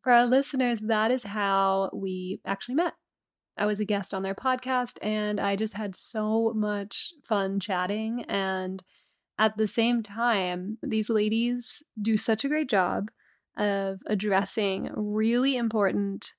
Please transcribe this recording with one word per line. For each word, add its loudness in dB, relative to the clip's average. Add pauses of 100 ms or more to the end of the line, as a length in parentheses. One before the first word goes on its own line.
for 4
our 8
listeners, 2
that 2
is 2
how 2
we -4
actually -4
met. 2 (640)
I 0
was 0
a 0
guest -2
on -4
their -4
podcast, -2
and -2
I 0
just -2
had -6
so 0
much -2 (100)
fun 0
chatting. -2
And -2 (560)
at 4
the 2
same 0
time, -2
these -2
ladies 0 (180)
do 4
such 0
a -2
great 0
job 0 (460)
of -2
addressing 0
really 2
important 0